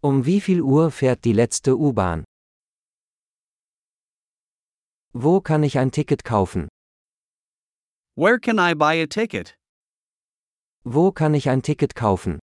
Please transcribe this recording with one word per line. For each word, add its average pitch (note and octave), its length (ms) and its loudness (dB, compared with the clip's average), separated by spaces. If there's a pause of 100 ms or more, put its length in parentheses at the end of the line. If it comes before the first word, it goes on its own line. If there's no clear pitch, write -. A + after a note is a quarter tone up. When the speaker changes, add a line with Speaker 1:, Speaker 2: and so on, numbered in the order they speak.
Speaker 1:
Um C3+ 220 0
wie F#3 140 0
viel F3+ 220 0
Uhr D3 300 2
fährt B2+ 340 -2
die A#2 80 2
letzte A#2+ 420 0
U-Bahn? G2+ 480 -2 (3000)
Wo D#3 280 2
kann D3+ 220 0
ich C#3+ 160 0
ein B2+ 120 0
Ticket - 320 -2
kaufen? F#2 440 -2 (1500)
Speaker 2:
Where G#3+ 240 2
can A3+ 200 0
I F3 160 2
buy D#3 260 2
a D#3 60 -2
ticket? G#3+ 500 -8 (1300)
Speaker 1:
Wo D3+ 280 0
kann D#3 220 0
ich C#3+ 160 0
ein C3 140 0
Ticket - 320 -2
kaufen? F#2+ 520 -2